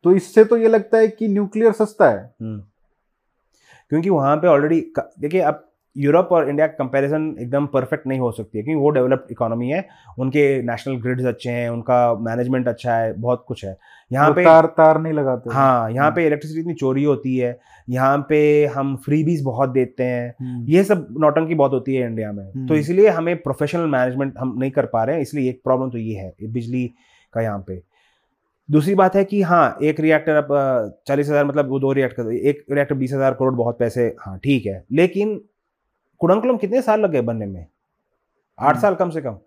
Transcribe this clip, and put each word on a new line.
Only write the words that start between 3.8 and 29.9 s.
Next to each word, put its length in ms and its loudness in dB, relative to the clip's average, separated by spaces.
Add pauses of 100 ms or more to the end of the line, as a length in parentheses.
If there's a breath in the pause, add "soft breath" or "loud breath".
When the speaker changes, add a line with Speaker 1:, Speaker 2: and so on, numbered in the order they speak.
Speaker 2:
क्योंकि 200 -2
वहाँ 260 2
पे 120 2
already 320 4 (180)
क-, 120 -8 (100)
देखिए, 200 -2
अब 240 -2 (320)
यूरोप 360 4
और 160 4
इंडिया 180 2
का 180 -4
कंपैरिजन 560 -2
एकदम 260 -2
परफेक्ट 400 -2
नहीं 140 -4
हो 120 -2
सकती 260 -10
है, 60 -6
क्योंकि 160 -2
वो 100 4
डेवलप्ड 400 0
इकोनॉमी 380 -4
है, 200 -4 (300 soft breath)
उनके 440 0
नेशनल 340 -6
ग्रिड्स 280 -4
अच्छे 260 -4
हैं, 200 -4
उनका 440 0
मैनेजमेंट 540 -2
अच्छा 260 -4
है, 180 -2
बहुत 360 -4
कुछ 160 -10
है। 140 -12 (340 soft breath)
यहाँ 160 2
Speaker 1:
वो 60 2
Speaker 2:
पे 100 2
Speaker 1:
तार, 220 8
तार 340 4
नहीं 120 -4
लगाते। 400 -2
Speaker 2:
हाँ, 380 2
यहाँ 160 0
Speaker 1:
हम्म। 100 0
Speaker 2:
पे 100 0
इलेक्ट्रिसिटी 340 -4
इतनी 140 -6
चोरी 300 -2
होती 340 -2
है, 220 -4 (280 soft breath)
यहाँ 400 0
पे 380 4
हम 300 -4
फ्रीबीज 460 -2
बहुत 280 -2
देते 340 -2
हैं, 360 -6
Speaker 1:
हम्म। 240 -10
Speaker 2:
ये 200 4
सब 240 -2 (100)
नौटंकी 360 2
बहुत 180 2
होती 220 -4
है 120 -2
इंडिया 260 -8
में। 140 -12
तो 120 -14
Speaker 1:
हम्म। 160 -2
Speaker 2:
इसलिए 340 4
हमें 340 -2
प्रोफेशनल 440 -4
मैनेजमेंट 520 -2
हम 200 -6
नहीं 120 -2
कर 160 -2
पा 180 -2
रहे 120 -2
हैं, 60 -4
इसलिए 280 -4
एक 140 -14
प्रॉब्लम 260 0
तो 80 -10
ये 160 -6
है, 280 -14
ये 60 -12
बिजली 460 -6 (380)
का 80 -4
यहाँ 260 -6
पे। 160 -14 (880)
दूसरी 240 2
बात 220 2
है 80 4
कि 180 -2
हाँ, 400 2
एक 180 0